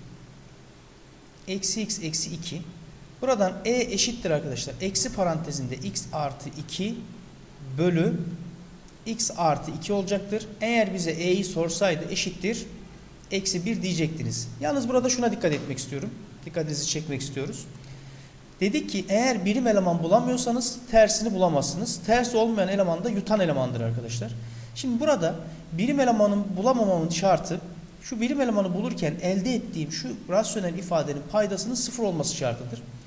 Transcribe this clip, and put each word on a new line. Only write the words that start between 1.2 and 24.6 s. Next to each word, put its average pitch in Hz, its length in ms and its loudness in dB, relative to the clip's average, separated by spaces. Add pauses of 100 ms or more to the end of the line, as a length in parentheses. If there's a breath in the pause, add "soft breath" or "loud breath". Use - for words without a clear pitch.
Eksi 196 340 -2
X 214 220 -2
eksi 160 300 -2
iki. 160 280 -8 (600)
Buradan 202 320 4 (120)
E 220 60 2
eşittir 233 600 0
arkadaşlar. 139 500 -2
Eksi 196 320 -2
parantezinde 147 600 -2
X 196 280 -6 (100)
artı 147 360 -4
iki 185 460 -6 (840)
bölü 175 360 4 (920)
X 226 320 -4
artı 156 340 2
iki 165 220 -4
olacaktır. 196 540 -2 (140)
Eğer 220 320 2
bize 170 180 -2
E'yi 180 340 2
sorsaydı 165 640 0
eşittir 196 540 -2 (680)
eksi 190 340 0
bir 208 160 0
diyecektiniz. 156 640 -2 (140)
Yalnız 277 280 0
burada 254 200 4
şuna 240 220 2
dikkat 156 220 2
etmek 135 240 -4
istiyorum. 143 320 -6 (360)
Dikkatinizi 151 420 -4
çekmek 147 340 -4
istiyoruz. - 440 -6 (960 loud breath)
Dedik 208 280 2
ki 190 200 -2
eğer 220 360 4
birim 240 220 4
eleman 180 360 4
bulamıyorsanız 247 720 2 (140)
tersini 214 420 6
bulamazsınız. 175 720 2
Ters 233 300 4
olmayan 220 340 4
eleman 185 340 2
da 240 60 0
yutan 202 300 2
elemandır 131 420 2
arkadaşlar. 117 500 -2 (440 loud breath)